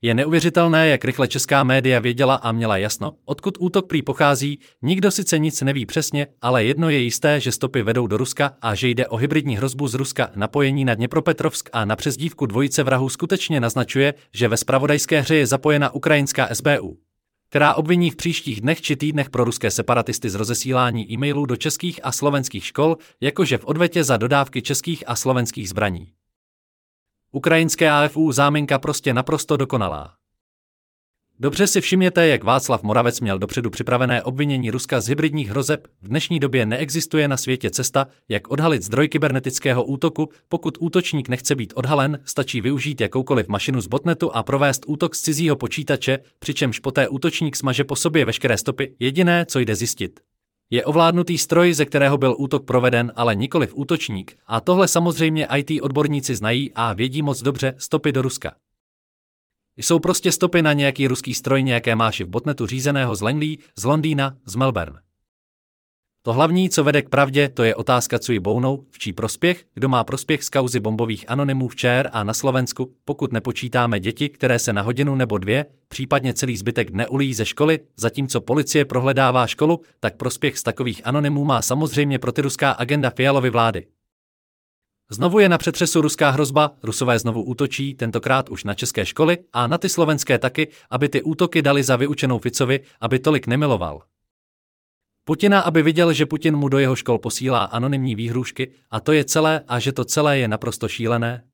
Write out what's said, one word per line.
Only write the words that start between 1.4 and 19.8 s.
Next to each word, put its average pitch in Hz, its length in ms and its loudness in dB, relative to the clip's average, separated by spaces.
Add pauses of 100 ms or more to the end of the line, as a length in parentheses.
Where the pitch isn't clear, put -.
média 127 340 4
věděla 123 360 2
a 120 180 -2
měla 113 240 0
jasno, 101 380 -4 (100)
odkud - 360 -6
útok 185 260 0
prý 156 160 -2
pochází, 143 560 0 (240)
nikdo 190 280 2
sice 175 280 -2
nic 151 240 -2
neví 135 240 0
přesně, 143 400 -2 (140)
ale 120 240 2
jedno 156 260 2
je 143 80 2
jisté, 139 420 0
že 123 120 -2
stopy 131 300 -2
vedou 117 240 0
do 104 100 -2
Ruska 139 460 -2
a 113 120 -2
že 127 140 0
jde 120 200 0
o 117 80 -4
hybridní 143 400 0
hrozbu 131 320 -2
z 113 60 -6
Ruska. 135 400 -2
Napojení 135 500 0
na 123 100 2
Dněpropetrovsk 151 800 -2
a 113 120 0
na 107 120 0
přezdívku 147 500 -4
dvojice 131 360 0
vrahů 131 260 2
skutečně 165 520 -2
naznačuje, 131 540 0 (200)
že 113 140 2
ve 113 80 2
zpravodajské 143 640 2
hře 156 160 2
je 147 100 4
zapojena 143 480 2
ukrajinská 139 540 2
S 117 120 -6
B 139 200 2
U, - 180 -10 (500)
která 147 260 4
obviní 170 360 2
v - 60 -14
příštích 143 440 -4
dnech 147 200 0
či 147 160 -2
týdnech 147 340 -2
proruské 117 400 0
separatisty 101 600 -2